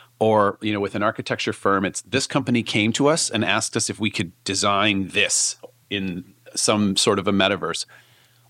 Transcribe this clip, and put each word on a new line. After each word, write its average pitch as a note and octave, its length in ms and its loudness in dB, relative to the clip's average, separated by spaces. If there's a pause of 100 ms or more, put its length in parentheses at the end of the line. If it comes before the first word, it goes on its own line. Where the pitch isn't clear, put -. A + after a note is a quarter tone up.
(180)
Or, G#2+ 440 4
you G#2+ 120 -2
know, G2+ 60 -2
with G2+ 160 -4
an G#2 80 -2
architecture A2 500 -2
firm, G2 320 2
it's, E2+ 160 -6
"This B2+ 240 -2
company A#2+ 380 0
came A2 300 0
to C#3 140 2
us D#3+ 220 2
and G#2+ 160 -2
asked G#2+ 320 0
us - 120 -2
if G2 100 -8
we A2 100 -2
could F2 220 -6 (120)
design G2 640 0
this - 480 0 (340)
in F#2 420 -6 (220)
some G#2 420 2
sort G2+ 220 2
of F#2 80 -4
a G#2 40 4
metaverse." F#2+ 540 0 (640)